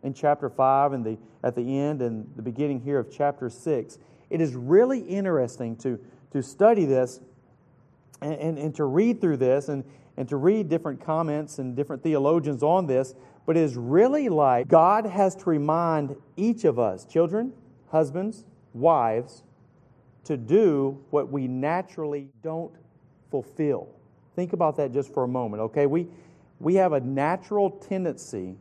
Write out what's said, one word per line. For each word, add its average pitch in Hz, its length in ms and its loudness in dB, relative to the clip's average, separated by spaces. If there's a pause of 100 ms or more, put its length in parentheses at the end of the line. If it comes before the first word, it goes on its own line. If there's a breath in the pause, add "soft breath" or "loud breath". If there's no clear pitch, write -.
in 135 100 -6
chapter 147 360 0
five 135 440 2
and 120 120 -6
the, 110 120 -4 (260 loud breath)
at 123 120 0
the 131 240 -2
end 143 220 -2
and 113 360 -6
the 117 40 -12
beginning 127 380 -4
here 139 200 -2
of 113 120 -6
chapter 143 380 -2
six, 127 480 -6 (320 soft breath)
it - 100 -4
is 147 160 -2
really 196 440 4
interesting 156 760 -4
to, 123 220 -4 (320 loud breath)
to 139 100 -2
study 208 440 4
this 131 340 0 (1000)
and, 147 120 -6
and, 156 240 -4
and 147 180 -6
to 156 100 -2
read 208 340 0
through 160 180 0
this 131 300 2
and, 139 160 -6 (320 loud breath)
and 127 140 -8
to 147 80 -4
read 185 320 2
different 160 340 -4
comments 151 560 -4
and 127 160 -8
different 143 260 -6
theologians 147 640 0
on 170 240 2
this. 131 260 0 (320 loud breath)
But 160 120 2
it 165 60 4
is 135 120 -2
really 220 540 2
like 131 400 2
God 185 360 6
has 190 300 2
to - 140 -4
remind 156 640 0 (220)
each 220 260 0
of 143 160 4
us, 95 240 0
children, 190 480 0 (380)
husbands, 160 560 -2 (280)
wives, 120 680 0 (800)
to 151 140 -6
do 139 720 2
what 147 200 -2
we 135 180 -4
naturally 147 840 -6 (120)
don't 160 300 -8 (580)
fulfill. 135 600 -4 (460)
Think 175 180 -4
about 165 240 0
that 135 160 -2
just 131 200 -4
for 131 100 0
a 123 40 0
moment, 117 360 -4
okay? 143 240 0
We, 170 200 0 (520 loud breath)
we 175 160 0
have 185 180 4
a 139 80 0
natural 170 680 -2
tendency 147 920 -8